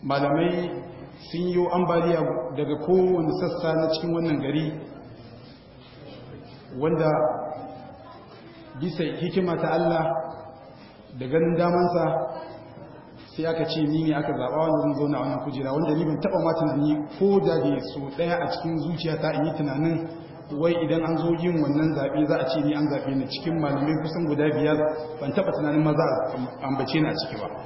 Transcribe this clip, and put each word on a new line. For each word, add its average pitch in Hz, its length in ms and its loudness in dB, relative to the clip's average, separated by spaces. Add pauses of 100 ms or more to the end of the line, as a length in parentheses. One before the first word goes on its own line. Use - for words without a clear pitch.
Malamai 156 800 0 (480)
sun 175 160 -2
yi 180 240 2
ambaliya 170 480 2 (380)
daga 151 260 0
kowane 180 560 4
sassa 165 340 -2
na 160 200 2
cikin 165 200 -2
wannan 160 280 0
gari, 151 320 0 (2000)
wanda 156 320 2 (1700)
bisa 170 220 -2 (180)
hikima 175 340 2
ta 160 160 0
Allah 165 320 4 (1120)
da 127 100 -6
ganin 165 280 4
damansa, 175 500 4 (1300)
sai 160 100 -4
aka 165 200 0
ce 160 160 0
ni 156 220 2
ne 156 120 2
aka 147 180 0
zaɓa 127 240 -2
wanda 160 240 4
zan 147 140 2
zauna 143 220 2
a 123 40 0
wannan 131 220 -2
kujera, 135 280 -4
wanda 151 240 2
ni 165 100 2
ban 151 140 0
taɓa 190 240 2
ma 165 100 4
tunani 151 400 2 (240)
ko 196 220 6
da 165 180 2
da 143 220 2 (140)
so 151 60 -8 (180)
ɗaya 170 180 0
a 170 160 0
cikin 165 260 -2
zuciyata 156 560 -2
in 151 120 0
yi 156 80 0
tunanin 147 540 0 (520)
wai 170 140 4 (100)
idan 160 220 2
an 160 120 0
zo 165 220 2
yin 175 220 2
wannan 147 340 2
zaɓe 143 320 0
za 165 100 4
a - 80 0
ce 160 160 0
ni 151 140 2
an 151 160 0
zaɓe 135 240 -2
ni. 131 120 0
Cikin 165 320 -4
malamai 143 420 0
kusan 165 260 -2
guda 147 260 2
biyar, 151 240 2 (440)
ban 139 100 -4
taɓa - 240 0
tunanin 151 280 2
ma 151 100 4
za 156 120 4
a 127 640 -2
ambace 135 320 0
ni 151 80 4
a 113 60 -2
ciki - 260 -6
ba. 95 80 -6 (180)